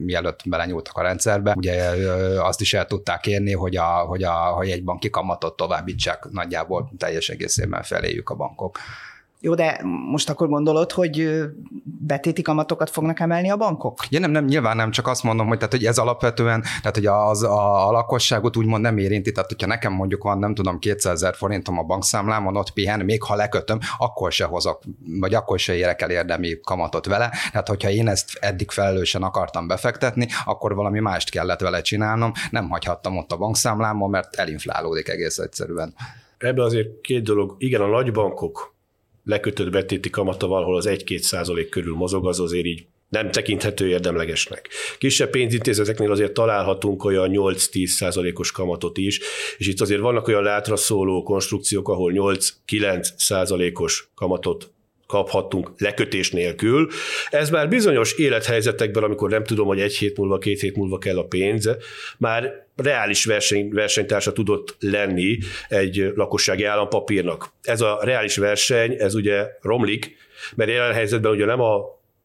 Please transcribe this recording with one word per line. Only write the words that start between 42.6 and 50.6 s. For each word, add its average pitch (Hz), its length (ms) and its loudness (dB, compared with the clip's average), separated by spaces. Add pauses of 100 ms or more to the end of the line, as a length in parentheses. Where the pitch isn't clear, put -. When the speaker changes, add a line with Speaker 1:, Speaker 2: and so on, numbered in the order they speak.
Speaker 3:
így 85 220 -6 (220)
nem 107 220 -2
tekinthető 104 580 0
érdemlegesnek. 85 800 -2 (300)
Kisebb 135 320 2
pénzintézeteknél 110 800 2
azért 101 220 2
találhatunk 101 720 2
olyan 95 240 4
nyolc-tíz 92 640 2
százalékos 87 640 -2
kamatot 87 460 -4
is, 98 220 -2 (380)
és 101 80 -4
itt 98 140 -2
azért 101 200 2
vannak 120 280 2
olyan 104 140 4
látraszóló 101 800 0